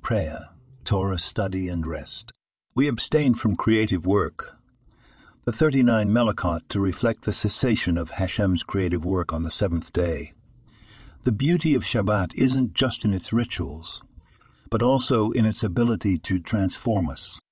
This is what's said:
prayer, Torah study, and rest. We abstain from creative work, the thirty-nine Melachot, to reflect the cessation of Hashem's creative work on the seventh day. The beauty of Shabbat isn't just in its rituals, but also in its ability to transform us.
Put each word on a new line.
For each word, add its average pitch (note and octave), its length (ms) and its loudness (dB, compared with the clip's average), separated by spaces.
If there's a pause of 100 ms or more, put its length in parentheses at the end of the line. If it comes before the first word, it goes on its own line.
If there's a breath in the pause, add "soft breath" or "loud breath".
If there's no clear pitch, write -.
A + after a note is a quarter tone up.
prayer, - 480 -4 (360)
Torah G2 340 0
study, F#2+ 500 -4
and E2+ 180 -4
rest. - 460 -10 (420)
We C#3+ 140 2
abstain C#3 460 2
from G#2 220 0
creative G#2+ 500 0
work, G2 500 -2 (880 soft breath)
the A#2 80 -2
thirty-nine B2 560 4
Melachot, G2+ 640 0
to G2+ 100 0
reflect G2 440 0
the - 80 0
cessation G#2 680 0
of E2 140 -6
Hashem's F#2+ 500 0
creative F2 420 -2
work F2+ 300 -2
on D#2+ 80 -2
the D#2+ 80 -4
seventh E2+ 420 -2
day. D#2+ 400 -2 (920 soft breath)
The B2 80 2
beauty D#3 420 2
of B2 100 2
Shabbat G2+ 520 0
isn't C3 360 2
just - 320 -2
in G#2+ 80 4
its G2 220 -2
rituals, E2+ 680 -4 (680 soft breath)
but A2 100 0
also A#2+ 500 2
in A#2+ 140 2
its G#2+ 180 0
ability G#2+ 580 0
to F#2+ 180 -2
transform F#2+ 720 0
us. - 280 -12 (140)